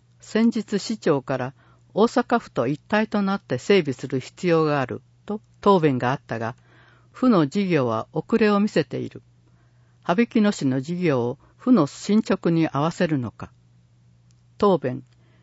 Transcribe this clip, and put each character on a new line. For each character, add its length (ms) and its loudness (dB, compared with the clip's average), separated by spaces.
先 280 0
日 320 -2
市 180 -6
長 240 0
か 160 -6
ら 160 -8
大 120 4
阪 340 0
府 120 -10
と 140 -2
一 140 -4
体 280 -2
と 140 -2
な 140 -2
っ 80 -8
て 160 -6
整 220 4
備 120 -4
す 140 -10
る 120 -4
必 280 -8
要 160 4
が 180 0
あ 60 -2
る 160 -10
と 140 -8
答 180 4
弁 200 2
が 120 0
あ 40 -2
っ 100 -12
た 140 -8
が、 160 -8
府 180 0
の 160 4
事 220 -2
業 180 2
は 260 -2
遅 280 -2
れ 100 4
を 100 2
見 80 2
せ 180 0
て 120 -10
い 100 -8
る。 140 -16
羽 220 0
曳 180 0
野 100 4
市 140 -6
の 160 0
事 160 -8
業 320 0
を 80 -8
府 140 0
の 140 6
進 380 -2
捗 260 -2
に 180 2
合 140 -2
わ 80 0
せ 160 -2
る 140 -2
の 100 -6
か。 220 -16
答 220 4
弁。 240 -6